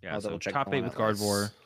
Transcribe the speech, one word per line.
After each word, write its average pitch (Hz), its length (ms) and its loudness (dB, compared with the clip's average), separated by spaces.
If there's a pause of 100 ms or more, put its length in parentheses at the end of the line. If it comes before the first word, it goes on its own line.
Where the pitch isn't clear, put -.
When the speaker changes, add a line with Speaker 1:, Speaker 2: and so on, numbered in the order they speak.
Speaker 1:
Yeah, 87 140 -6
Speaker 2:
I'll 104 60 -2
Speaker 1:
so 104 80 -4
Speaker 2:
double 82 100 -6
check 110 140 -4
Speaker 1:
top 139 160 0
Speaker 2:
the 143 80 0
Speaker 1:
eight 127 40 0
Speaker 2:
one 117 80 -2
Speaker 1:
with - 80 -10
Speaker 2:
that 113 60 2
was, 107 180 2
Speaker 1:
Gardevoir. 104 300 2 (140)